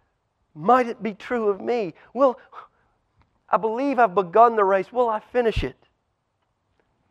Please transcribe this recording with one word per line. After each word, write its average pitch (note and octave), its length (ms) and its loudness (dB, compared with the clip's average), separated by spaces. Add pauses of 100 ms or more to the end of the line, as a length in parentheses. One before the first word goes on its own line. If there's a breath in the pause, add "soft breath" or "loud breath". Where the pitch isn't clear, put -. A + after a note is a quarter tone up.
(540)
might A#3 320 2
it A3+ 160 -10
be G#3 120 -6
true A3+ 340 -4
of G3 120 -2
me? A3 340 -4 (200 soft breath)
Will, B3 240 2 (1120 loud breath)
I - 80 2
believe A#3 400 -4
I've G#3+ 160 2
begun G3+ 400 4
the G#3+ 100 2
race. F#3+ 280 0
Will A#3+ 160 0
I G#3+ 100 -2
finish A3+ 460 -2
it?" - 240 -12 (1200)